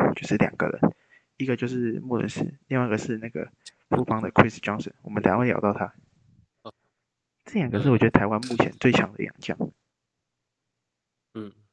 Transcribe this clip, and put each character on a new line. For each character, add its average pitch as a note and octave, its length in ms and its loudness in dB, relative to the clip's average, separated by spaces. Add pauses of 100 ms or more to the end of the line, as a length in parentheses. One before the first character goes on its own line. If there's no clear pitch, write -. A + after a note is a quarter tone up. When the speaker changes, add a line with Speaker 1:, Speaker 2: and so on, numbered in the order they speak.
(140)
Speaker 1:
就 - 140 -10
是 G#2 100 2
两 - 200 0
个 F2 100 0
人， - 120 -4 (580)
一 C3+ 100 -4
个 B2+ 80 0
就 B2 120 -4
是 A#2 340 -4
莫 A#2+ 180 -2
伦 G#2+ 100 -2
斯， - 240 -6 (140)
另 C3 120 0
外 B2 60 2
一 A#2+ 40 -2
个 G#2+ 60 0
是 A2+ 220 -4
那 A2 120 -10
个 - 220 -8 (380)
富 C3 160 2
邦 A2 160 -2
的 G2+ 100 -4
Chris - 280 4
Johnson， G#2+ 420 -6
我 - 80 -18
们 G#2 140 -2
等 F#2 100 4
一 - 0 -
下 G#2+ 60 2
会 B2 80 2
聊 A2+ 120 0
到 G#2 140 2
他。 - 180 -6 (680)
Speaker 2:
哦。 A2 100 -18 (720)
Speaker 1:
这 - 100 -12
两 F3 160 0
个 G#2 100 0
是 C#3+ 80 2
我 A#2+ 80 8
觉 - 80 6
得 A2+ 60 4
台 - 160 4
湾 G#2+ 140 -2
目 A#2 160 -6
前 - 160 0
最 - 180 4
强 G#2 200 2
的 G#2+ 120 -8
洋 G#2 160 -10
将。 - 180 -8 (1800)
Speaker 2:
嗯。 G#2+ 180 -12 (220)